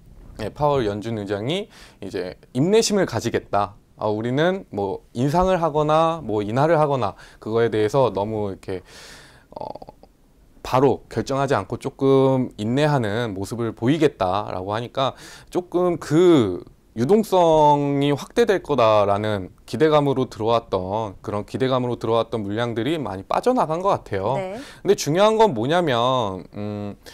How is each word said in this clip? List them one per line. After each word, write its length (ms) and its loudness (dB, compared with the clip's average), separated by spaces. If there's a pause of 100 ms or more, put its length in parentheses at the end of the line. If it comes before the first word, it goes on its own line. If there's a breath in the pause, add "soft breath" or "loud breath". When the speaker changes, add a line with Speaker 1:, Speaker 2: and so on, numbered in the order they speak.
(420)
Speaker 1:
예, 60 -6
파월 380 0
연준 320 -4
의장이 500 -4 (320 loud breath)
이제 340 -8 (200)
인내심을 520 2
가지겠다. 680 -2 (200)
아, 120 -6
우리는 600 -2
뭐 420 -4
인상을 500 0
하거나 640 0
뭐 180 -2
인하를 380 2
하거나 340 0 (240 loud breath)
그거에 300 0
대해서 440 2
너무 380 -4
이렇게, 320 -10 (680 loud breath)
어, 160 -14 (1000)
바로 440 2
결정하지 460 -2
않고 220 -4
조금 800 2
인내하는 800 0
모습을 380 -6
보이겠다라고 1000 -2
하니까 400 -4 (360 loud breath)
조금 480 -2
그 640 4 (320)
유동성이 1120 4
확대될 540 0
거다라는 840 2 (140)
기대감으로 640 2
들어왔던, 920 -2
그런 240 -6
기대감으로 540 -2
들어왔던 420 -2
물량들이 560 -4
많이 240 -8
빠져나간 580 -2
것 80 -2
같아요. 460 -2
Speaker 2:
네. 240 -8 (240 loud breath)
Speaker 1:
근데 140 2
중요한 420 2
건 160 4
뭐냐면, 920 0 (100)
음, 420 -10 (180 loud breath)